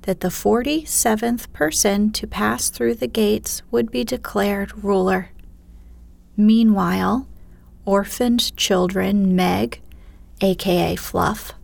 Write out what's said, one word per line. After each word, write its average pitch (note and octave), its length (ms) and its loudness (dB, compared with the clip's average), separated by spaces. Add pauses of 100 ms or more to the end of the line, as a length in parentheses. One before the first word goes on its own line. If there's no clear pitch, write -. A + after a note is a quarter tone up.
that F#3 180 -4
the F3+ 100 -2
forty-seventh A#3+ 1200 -2
person G#3 600 0
to - 140 -6
pass G#3+ 420 -2
through A#3 260 -2
the B3 120 -4
gates G#3+ 540 -2 (100)
would A#3 200 0
be B3 140 -2
declared G3+ 800 -4
ruler. F#3+ 460 0 (1040)
Meanwhile, G#3 880 4 (560)
orphaned A#3 720 0
children F#3+ 800 2
Meg, F#3 460 0 (580)
A F#3+ 160 2
K F3 380 0
A - 20 -4
Fluff F3 560 -4 (120)